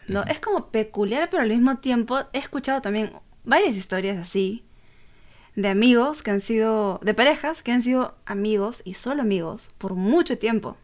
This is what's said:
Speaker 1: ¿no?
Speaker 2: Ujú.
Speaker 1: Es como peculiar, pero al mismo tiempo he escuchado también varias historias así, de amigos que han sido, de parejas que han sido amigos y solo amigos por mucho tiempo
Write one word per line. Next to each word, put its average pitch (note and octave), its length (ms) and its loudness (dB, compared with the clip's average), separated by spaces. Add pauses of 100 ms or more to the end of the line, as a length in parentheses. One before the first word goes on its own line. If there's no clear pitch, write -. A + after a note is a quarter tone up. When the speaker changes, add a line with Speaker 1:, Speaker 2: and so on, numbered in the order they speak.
Speaker 1:
¿no? G3+ 140 -2
Speaker 2:
Ujú. D4 100 -2
Speaker 1:
Es D4+ 80 -6
como G4+ 320 -2
peculiar, A3 580 -2
pero E4+ 140 0
al A3 60 0
mismo A#3+ 300 4
tiempo B3 400 0 (120)
he B3 60 -6
escuchado C4+ 440 -4
también G#3 300 -2 (320)
varias C#4+ 320 2
historias F#3+ 420 -4
así, F#3+ 460 -2 (920)
de G3+ 120 0
amigos A#3+ 560 4
que G#3+ 80 -4
han G3 80 0
sido, A3 640 0
de G#3 100 2
parejas C#4+ 500 2
que A#3+ 100 -2
han B3 80 2
sido B3+ 340 0 (100)
amigos G#3 600 -2
y F3+ 80 -10
solo C#4 300 -4
amigos F#3 540 -4
por F#3+ 180 -8
mucho B3 420 2
tiempo A3 460 -2